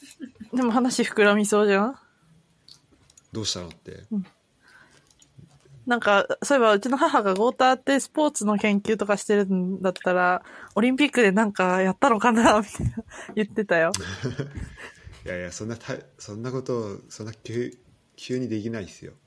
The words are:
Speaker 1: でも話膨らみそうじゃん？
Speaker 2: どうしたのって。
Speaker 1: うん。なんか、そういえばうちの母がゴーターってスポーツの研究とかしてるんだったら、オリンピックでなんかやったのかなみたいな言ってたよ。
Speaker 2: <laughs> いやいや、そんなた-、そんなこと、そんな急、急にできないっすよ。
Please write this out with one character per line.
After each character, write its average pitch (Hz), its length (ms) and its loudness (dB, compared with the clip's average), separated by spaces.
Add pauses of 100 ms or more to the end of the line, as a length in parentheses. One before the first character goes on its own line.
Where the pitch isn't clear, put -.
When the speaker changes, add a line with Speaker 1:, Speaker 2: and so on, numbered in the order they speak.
(540)
Speaker 1:
で 247 80 2
も 233 100 2
話 240 300 0
膨 220 200 0
ら 208 120 6
み 208 100 2
そ 208 200 2
う - 20 4
じ 202 80 4
ゃ 196 100 2
ん？ 269 140 -6 (1300)
Speaker 2:
ど 110 120 -10
う 101 40 -6
し - 60 -4
た 92 80 -6
の 87 80 -12
っ - 20 -16
て。 - 400 -20
Speaker 1:
う 220 60 -4
ん。 190 100 -4 (1600)
な 240 100 2
ん 226 40 -2
か、 202 260 4 (160)
そ - 140 2
う - 20 4
い 247 40 4
え - 20 6
ば 214 100 6
う 202 60 2
ち 247 80 -6
の 262 80 0
母 277 260 2
が 196 120 2
ゴ 220 160 2
ー - 20 -8
タ 254 200 4
ー 262 40 2
っ 262 60 -20
て 269 180 2
ス - 80 -10
ポ 302 200 0
ー - 40 2
ツ 208 140 -4
の 208 100 2
研 202 240 2
究 220 160 -2
と 208 100 -4
か 202 100 2
し - 80 -10
て 214 100 2
る 202 120 2
ん 185 360 -2
だ 185 80 2
っ - 20 -8
た 185 200 -2
ら、 180 320 2 (300)
オ 202 60 0
リ 247 100 4
ン 262 60 0
ピ 294 100 4
ッ 285 40 -2
ク 247 120 2
で 196 100 6
な 220 120 4
ん 202 80 -2
か 185 300 2
や 190 100 2
っ 185 60 -6
た - 100 4
の 226 120 4
か 233 120 4
な 233 280 6
み 202 60 -8
た - 160 -10
い - 40 -2
な - 80 -2 (400)
言 214 100 0
っ 208 40 -6
て 214 160 -4
た 175 140 2
よ。 165 160 2
Speaker 2:
<laughs> - 1300 -10
い - 20 -8
や 90 100 -6
い - 20 -8
や、 87 120 -10
そ - 120 -10
ん 110 40 -8
な 113 80 -8
た-、 131 180 -10 (240)
そ - 160 -14
ん 107 80 -12
な 127 100 -8
こ 131 100 -6
と、 113 360 -6 (100)
そ - 160 -14
ん - 20 -10
な 113 60 -12
急、 120 440 -8 (400)
急 127 220 -8
に 127 100 -6
で 107 140 -4
き 113 80 -6
な 113 100 -8
い 98 40 -10
っ - 40 -12
す - 160 -20
よ。 - 80 -18 (140)